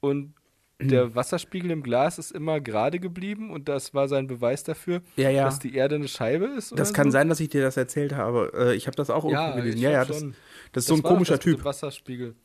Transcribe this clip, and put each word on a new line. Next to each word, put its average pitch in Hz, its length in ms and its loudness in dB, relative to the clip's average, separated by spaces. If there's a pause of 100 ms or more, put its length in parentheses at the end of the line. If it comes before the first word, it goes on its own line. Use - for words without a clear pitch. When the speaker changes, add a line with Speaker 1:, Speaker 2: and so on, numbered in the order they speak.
Speaker 1:
Und 143 340 -2 (460)
der 131 240 4
Speaker 2:
Hm. 117 100 -8
Speaker 1:
Wasserspiegel 175 560 -4
im 160 140 -4
Glas 127 340 2
ist 165 140 -12
immer 156 280 -2
gerade 127 400 0
geblieben 190 520 -8
und 143 160 -10
das 139 260 -4
war 139 140 2
sein 135 180 -2
Beweis 123 380 -2
dafür, 175 380 -4 (140)
Speaker 2:
Ja, 135 140 4
ja. 139 140 4
Speaker 1:
dass 135 160 0
die 131 140 -8
Erde 135 220 2
eine 143 120 -4
Scheibe 139 380 0
ist, 262 320 -8
Speaker 2:
Das 147 120 2
Speaker 1:
oder 208 60 -2
Speaker 2:
kann 143 100 6
Speaker 1:
so? 139 60 6
Speaker 2:
sein, 139 160 4
dass 160 120 2
ich 160 80 -2
dir 143 140 0
das 131 140 0
erzählt 139 380 -2
habe. 117 400 0
Äh, 123 200 4
ich 101 140 -4
habe - 80 -8
das 139 140 -2
auch 147 140 0
irgendwo 156 80 0
Speaker 1:
Ja, 147 220 -2
Speaker 2:
gelesen. 117 240 -2
Speaker 1:
ich 117 40 0
Speaker 2:
Ja, 135 80 4
Speaker 1:
glaub 139 120 4
Speaker 2:
ja, - 60 4
das, 151 100 -4
Speaker 1:
schon. 151 140 -10
Speaker 2:
das - 40 -18
ist - 360 -20
Speaker 1:
Das 127 140 -2
Speaker 2:
so 160 80 4
ein 156 100 4
Speaker 1:
war 165 60 4
doch 180 60 8
Speaker 2:
komischer 175 200 4
Speaker 1:
das - 100 0
mit 170 80 6
dem - 40 -6
Speaker 2:
Typ. 131 60 -8
Speaker 1:
Wasserspiegel. 127 680 -8 (100)